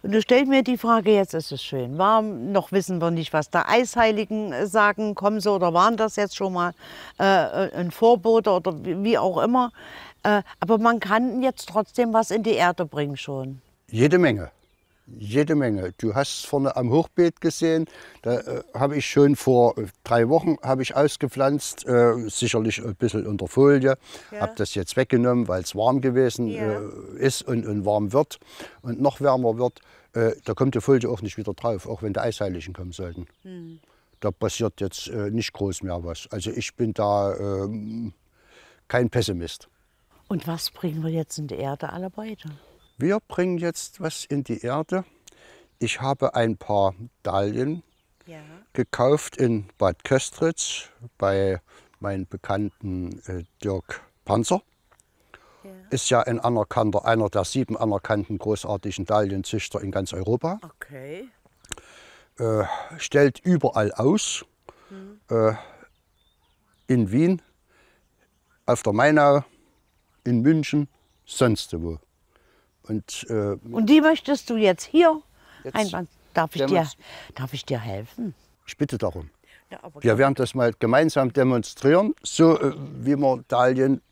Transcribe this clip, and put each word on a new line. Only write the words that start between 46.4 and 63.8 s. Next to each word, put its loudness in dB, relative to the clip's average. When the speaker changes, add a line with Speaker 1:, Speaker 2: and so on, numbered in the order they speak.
Speaker 2:
paar 0
Dahlien -2
Speaker 1:
Ja. -20
Speaker 2:
gekauft 0
in 0
Bad 0
Köstritz -2
bei 0
meinem -6
Bekannten, -6
äh, -10
Dirk -6
Panzer. 0
Speaker 1:
Ja. -20
Speaker 2:
Ist -4
ja 4
ein -2
anerkannter, 0
einer 2
der 0
sieben -4
anerkannten -2
großartigen -6
Dahlienzüchter -2
in -8
ganz -4
Europa. -4
Speaker 1:
Okay. -16
Speaker 2:
Äh, 0
stellt 2
überall 2